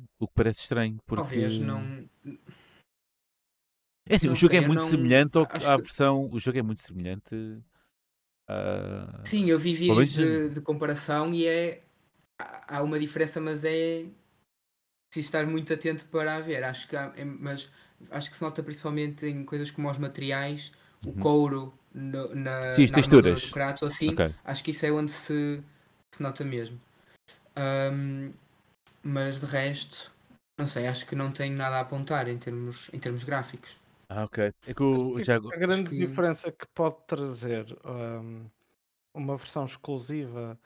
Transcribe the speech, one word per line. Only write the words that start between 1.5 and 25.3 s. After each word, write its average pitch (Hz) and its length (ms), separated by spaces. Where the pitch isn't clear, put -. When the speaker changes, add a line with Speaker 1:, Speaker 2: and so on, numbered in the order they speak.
Speaker 2:
não. 127 480
Speaker 1:
É 214 80
assim, 160 120
o - 40
Speaker 2:
Não 127 40
Speaker 1:
jogo 170 180
Speaker 2:
sei, 185 60
Speaker 1:
é - 40
Speaker 2:
eu 143 40
Speaker 1:
muito 156 140
Speaker 2:
não, 160 80
Speaker 1:
semelhante 139 480
ao 156 100
que, - 100
Speaker 2:
acho 143 120
Speaker 1:
à 139 60
Speaker 2:
que 131 80
Speaker 1:
versão, 139 480
o 113 80
jogo 127 180
é 131 60
muito 110 180
semelhante 92 540
a 98 760
Speaker 2:
Sim, 208 260
eu 160 100
vi 170 160
Speaker 1:
pelo 175 200
Speaker 2:
vídeos 139 200
Speaker 1:
menos 156 340
Speaker 2:
de, - 60
de 151 60
comparação 151 720
e 170 120
é 165 380
há, - 380
há 143 40
uma 151 180
diferença, 151 420
mas 156 240
é 165 400
preciso 147 160
estar 156 180
muito 160 280
atento 156 340
para 156 300
a - 20
ver. 156 240
Acho 131 240
que - 80
há, 139 200
é, 135 100
mas 139 440
acho 143 180
que - 60
se - 60
nota 156 220
principalmente 147 600
em 143 200
coisas 147 260
como 147 180
os 139 80
materiais, 143 760
o 87 60
Speaker 1:
Uhum. 90 80
Speaker 2:
couro 139 540
no, 135 420
na, 131 360
Speaker 1:
Sim, 139 120
as 123 80
Speaker 2:
na - 80
armadura 123 400
Speaker 1:
texturas. - 20
Speaker 2:
do - 80
Kratos, 139 340
assim, 156 280
Speaker 1:
Ok. 85 320
Speaker 2:
acho - 200
que 156 80
isso 151 140
é 151 60
onde 151 200
se, 147 500